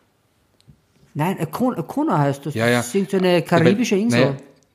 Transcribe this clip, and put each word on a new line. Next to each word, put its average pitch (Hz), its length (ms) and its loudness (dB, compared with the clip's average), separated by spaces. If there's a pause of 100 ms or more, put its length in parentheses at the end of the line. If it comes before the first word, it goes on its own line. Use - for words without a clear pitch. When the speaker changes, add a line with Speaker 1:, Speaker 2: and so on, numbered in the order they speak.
(1120)
Speaker 1:
Nein, 175 260 -2
äh, 165 60 -6
Kon-, 240 320 -2
äh, 160 100 -4
Kona 277 320 -2
heißt 139 260 0
das. 151 80 -6
Speaker 2:
Ja, 113 140 -4
ja. 120 100 2
Speaker 1:
Das 117 100 -4
ist - 80 -4
irgend 196 160 -2
so 196 60 0
eine 185 100 2
Speaker 2:
Ja, 180 80 4
weil, 170 80 2
Speaker 1:
karibische 190 520 2
Insel. 185 240 2
Speaker 2:
naja, 135 120 2
Speaker 1:
Da 139 40 -6
ist - 80 -14 (320)